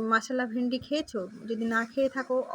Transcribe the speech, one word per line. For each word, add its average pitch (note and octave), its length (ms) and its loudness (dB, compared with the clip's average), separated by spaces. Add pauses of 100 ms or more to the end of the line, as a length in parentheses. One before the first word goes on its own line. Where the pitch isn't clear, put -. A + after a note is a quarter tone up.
(120)
মশলা B3+ 340 2
ভেন্ডি B3 400 0
খেয়েছো? D4 360 -2 (280)
যদি A3+ 160 -2
না A3+ 200 2
খেয়ে C4+ 240 2
থাকো, C4 260 -2 (200)